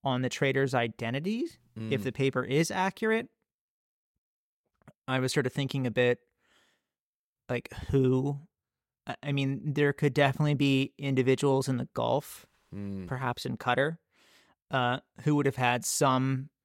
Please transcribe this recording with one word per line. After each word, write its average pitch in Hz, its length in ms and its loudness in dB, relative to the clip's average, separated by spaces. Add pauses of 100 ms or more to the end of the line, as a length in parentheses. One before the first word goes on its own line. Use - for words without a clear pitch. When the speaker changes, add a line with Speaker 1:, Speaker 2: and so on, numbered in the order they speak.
Speaker 1:
on 127 180 0
the 127 60 -2
trader's 135 460 0
identity, 131 680 -2 (320)
if 110 240 -2
Speaker 2:
Mm. - 20 -8
Speaker 1:
the 123 80 -2
paper 131 320 0
is 147 300 0
accurate, 220 560 -2 (1800)
I 131 140 0
was 127 120 0
sort 139 140 0
of 127 60 -2
thinking 135 340 -2
a 117 60 -2
bit, 123 260 4 (1300)
like, - 240 -6 (180)
who, 135 500 2 (680)
I, - 160 -10
I 147 100 -4
mean, 139 420 -2
there 143 180 2
could 147 200 0
definitely 147 420 2
be 139 440 2
individuals 135 680 2
in 131 80 0
the 120 180 -6
Gulf, 120 520 -4 (280)
Speaker 2:
Mm. 98 320 -8
Speaker 1:
perhaps 131 400 -6
in 127 100 -4
Qatar, 135 420 0 (760)
uh, 127 260 0 (220)
who 151 160 2
would 143 100 2
have 135 80 2
had 123 300 0
some 131 680 2 (140)